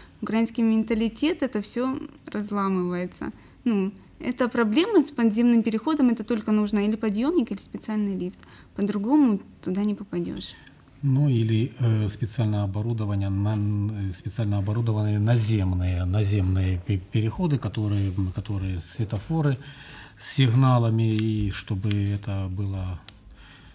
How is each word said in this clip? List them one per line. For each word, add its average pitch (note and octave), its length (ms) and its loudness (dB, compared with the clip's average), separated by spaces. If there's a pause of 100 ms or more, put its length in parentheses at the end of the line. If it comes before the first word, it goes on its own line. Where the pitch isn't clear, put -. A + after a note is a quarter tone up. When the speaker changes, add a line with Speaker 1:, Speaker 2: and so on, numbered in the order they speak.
(220)
Speaker 1:
украинский A3+ 420 0
менталитет, A3 800 0
это A#3+ 180 -2
все B3+ 360 -4 (360)
разламывается. F#3+ 1000 -2 (340)
Ну, G3+ 260 0 (280)
это B3 280 -4
проблема C#4 540 2
с C4 100 0
подземным A#3 520 4
переходом, B3 460 2
это A3 140 0
только G#3+ 280 -2
нужно G#3 280 2
или G#3 160 2
подъемник, A3+ 560 0
или G3 80 -8
специальный G#3 560 -4
лифт. F3+ 240 -6 (360)
По-другому G#3 640 4 (240)
туда F#3 200 -2
не G#3 120 0
попадешь. F3 580 -6 (500)
Speaker 2:
Ну, C#3 260 4
или, A2+ 500 2
э, G#2+ 300 2
специальное G#2+ 540 -2
оборудование, G#2 640 -2
на, G2+ 260 0
э, G#2 560 -2
специально G2+ 480 -4
оборудованные G#2+ 600 0
наземные, F#2+ 840 2
наземные F#2+ 840 2
пе-, G2 140 0 (100)
переходы, B2 460 0
которые, G2+ 540 -2 (240)
которые F#2+ 440 -4
светофоры C3 800 -2 (600)
с - 160 -10
сигналами, A#2 800 4
и G#2+ 360 0
чтобы G2+ 380 -4
это G2+ 580 -2 (100)
было... F#2+ 420 -6 (760)